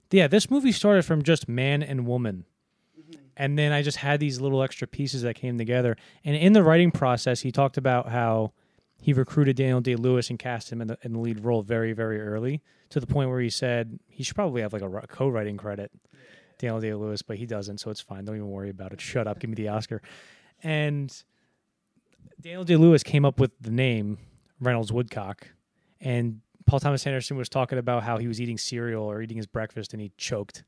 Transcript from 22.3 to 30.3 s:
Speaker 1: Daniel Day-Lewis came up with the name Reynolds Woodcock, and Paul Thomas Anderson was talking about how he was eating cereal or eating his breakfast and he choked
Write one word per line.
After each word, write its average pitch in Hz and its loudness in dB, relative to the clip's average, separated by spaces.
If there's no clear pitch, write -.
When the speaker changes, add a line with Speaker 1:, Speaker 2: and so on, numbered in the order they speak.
Speaker 1:
Daniel 180 -10
Day-Lewis 165 8
came 143 4
up 139 2
with - 4
the 113 -8
name 110 0
Reynolds 117 0
Woodcock, 110 -6
and 120 -4
Paul 135 4
Thomas 139 -2
Anderson 135 -4
was 123 -6
talking 131 -2
about 120 0
how 117 -4
he 117 -4
was 113 -6
eating 117 -6
cereal 117 -6
or 104 -6
eating 113 -10
his 110 -8
breakfast 110 -10
and 110 -12
he 104 -12
choked - -8